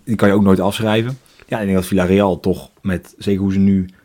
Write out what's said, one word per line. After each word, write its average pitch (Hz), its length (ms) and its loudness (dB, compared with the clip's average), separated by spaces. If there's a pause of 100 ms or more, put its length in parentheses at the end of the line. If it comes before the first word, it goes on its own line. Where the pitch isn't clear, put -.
die 117 120 -4
kan 101 120 2
je 98 60 4
ook 107 80 2
nooit 95 180 4
afschrijven. 110 580 -2 (280)
Ja, 127 120 -6
ik 107 60 -4
denk 98 120 0
dat 92 100 -2
Villarreal 95 540 0
toch - 300 -6 (120)
met, 90 360 -8
zeker 101 240 -2
hoe 98 100 -2
ze 95 60 -2
nu 98 300 2 (160)